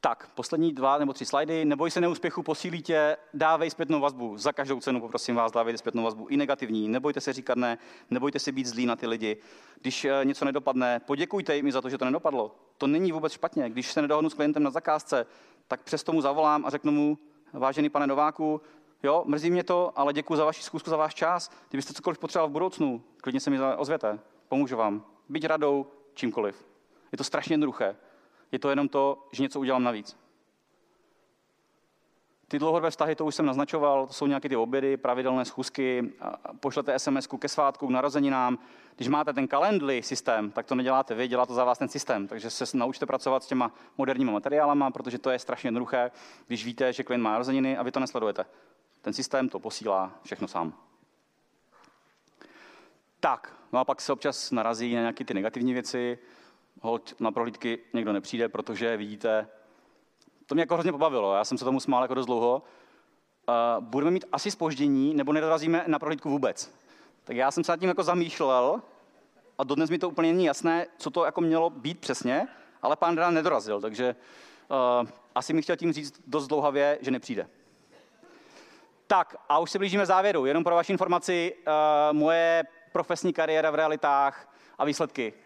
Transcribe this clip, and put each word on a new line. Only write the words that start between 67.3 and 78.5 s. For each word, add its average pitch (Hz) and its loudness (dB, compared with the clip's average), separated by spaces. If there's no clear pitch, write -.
já 131 2
jsem 165 -2
se 180 0
nad 165 -2
tím 185 0
jako 180 0
zamýšlel 160 2
a 139 -2
dodnes 143 0
mi 170 0
to 180 -2
úplně 165 2
není 180 4
jasné, 165 0
co - -6
to 170 0
jako - -2
mělo 165 2
být 139 -8
přesně, 139 -2
ale 143 2
pán 170 2
Dran 170 2
nedorazil, 113 0
takže, 113 -2
eh, 123 2
asi 127 -2
mi 160 2
chtěl 170 0
tím 165 -2
říct 147 -10
dost 139 -2
zdlouhavě, 143 2
že 131 -4
nepřijde. 117 -4